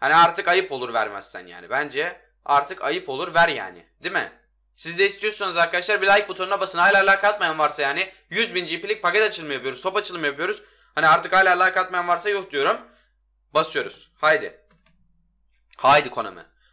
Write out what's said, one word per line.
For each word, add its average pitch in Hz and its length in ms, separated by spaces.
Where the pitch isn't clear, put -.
Hani 139 140
artık 170 340
ayıp 185 240
olur 123 200
vermezsen 101 540
yani. 87 240
Bence 147 500
artık 139 380
ayıp 175 260
olur 156 260
ver 170 140
yani. 95 380
Değil 175 120
mi? 120 180
Siz 165 220
de 196 80
istiyorsanız 202 500
arkadaşlar 180 460
bir 196 40
like 202 220
butonuna 185 320
basın. 180 180
Hala 196 320
like 196 160
atmayan 180 320
varsa 147 240
yani 156 300
yüz 185 240
bin 180 120
G 156 140
P'lik 208 220
paket 190 200
açılımı 165 300
yapıyoruz. 127 300
Top 185 140
açılımı 180 300
yapıyoruz. 160 360
Hani 160 120
artık 170 260
hala 185 320
like 185 160
atmayan 180 280
varsa 175 220
yok 202 200
diyorum. 156 300
Basıyoruz. 147 600
Haydi. 123 420
Haydi 131 340
Konami. 98 360